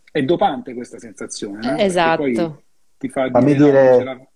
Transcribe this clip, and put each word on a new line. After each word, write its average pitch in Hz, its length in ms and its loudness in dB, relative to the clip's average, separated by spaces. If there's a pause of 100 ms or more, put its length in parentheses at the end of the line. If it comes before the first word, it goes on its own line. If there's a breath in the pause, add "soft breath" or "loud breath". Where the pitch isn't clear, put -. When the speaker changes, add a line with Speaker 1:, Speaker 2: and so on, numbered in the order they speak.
(120)
Speaker 1:
è 156 120 -4
dopante 135 500 -2
questa 117 260 -16
sensazione, 107 640 -14
no? - 160 -4
Speaker 2:
Eh, 214 60 0
Speaker 1:
Perché 175 280 0
poi 143 260 -2
Speaker 2:
esatto. 160 240 -6 (340)
Speaker 1:
ti 131 120 -10
fa 131 200 -4
Speaker 3:
Fammi 127 240 2
Speaker 1:
dire, 139 60 2
"No, 147 80 6
non 143 60 6
Speaker 3:
dire, 135 200 6
Speaker 1:
ce 123 100 4
la 127 160 -10 (160)